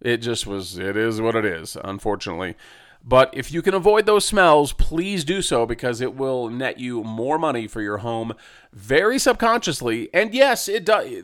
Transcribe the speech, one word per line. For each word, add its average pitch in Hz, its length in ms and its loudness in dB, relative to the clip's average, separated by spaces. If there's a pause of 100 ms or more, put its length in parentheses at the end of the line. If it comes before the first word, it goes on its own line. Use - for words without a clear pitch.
It 120 180 0
just 117 280 -4
was, 95 300 -8
it 95 200 -4
is 110 240 0
what 113 160 0
it 110 80 0
is, 82 380 -6
unfortunately. 98 760 -6 (500)
But 127 300 6
if 135 160 -8
you 165 100 -4
can 190 120 2
avoid 208 320 4
those 208 180 4
smells, 156 480 6
please 175 520 0
do 180 180 -2
so, 120 220 2
because 117 360 -4
it 127 160 -4
will 131 320 -2
net 120 320 -6
you 120 240 -6
more 117 340 -2
money 127 300 -2
for 107 140 -8
your 104 160 -4
home 113 340 -6 (400)
very 151 460 2
subconsciously. 180 960 0
And 208 220 0
yes, 262 340 2
it 202 160 -4
do-, 143 400 0